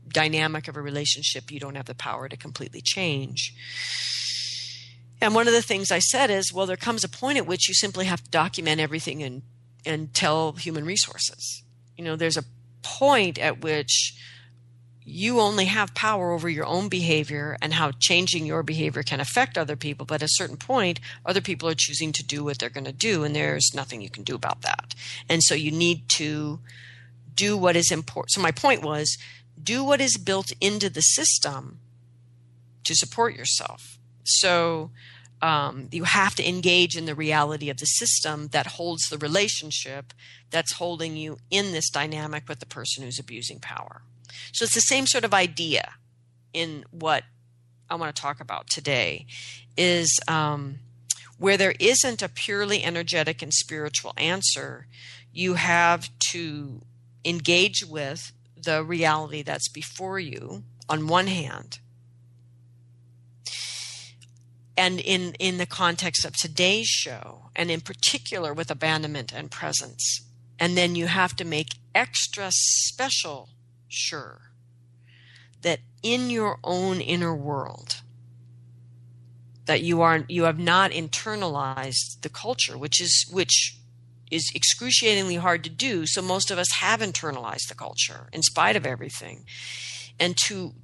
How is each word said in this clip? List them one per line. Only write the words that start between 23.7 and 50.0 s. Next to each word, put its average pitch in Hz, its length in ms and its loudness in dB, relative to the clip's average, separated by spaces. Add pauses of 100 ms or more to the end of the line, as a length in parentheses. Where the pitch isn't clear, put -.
nothing 131 260 -6
you 98 100 -12
can 98 140 -14
do - 100 -4
about 82 280 -4
that. - 320 -4 (340)
And 165 140 4
so 160 120 8
you 151 160 0
need 170 460 2
to 151 420 -4 (720)
do 208 240 2
what 180 200 6
is 170 160 6
impor-, - 360 -6
so - 120 2
my 165 120 4
point 269 300 4
was, 151 340 -2 (460)
do 247 220 0
what 277 160 4
is 247 180 2
built 190 420 -2
into 202 300 2
the 156 100 -4
system 143 800 2 (1040)
to 160 120 -2
support - 420 2
yourself. - 640 -4 (260)
So, 170 680 4 (480)
um, 143 500 2
you 165 140 -4
have 196 320 4
to - 120 0
engage 180 480 4
in 165 100 -6
the 151 100 -6
reality 151 520 0
of 131 100 -6
the - 80 -2
system 151 640 0
that 143 300 -2
holds 170 300 -2
the 156 100 -6
relationship 147 960 -2 (360)
that's 165 240 0
holding 165 420 -6
you 156 220 -8 (120)
in 196 220 2
this 156 180 -2
dynamic 151 580 -4
with 147 120 -8
the - 60 -14
person 131 360 -8
who's 127 160 -8
abusing 123 400 -10
power. - 440 -12 (500)
So 226 120 0
it's 220 100 2
the 226 60 4
same 262 280 4
sort 240 160 2
of 208 100 2
idea 170 600 2 (580)
in 160 400 -4
what 156 320 0 (680)
I 170 60 -4
want 156 180 -4
to - 80 -6
talk 143 180 -6
about 110 280 -10
today 120 580 0 (500)
is, 170 520 4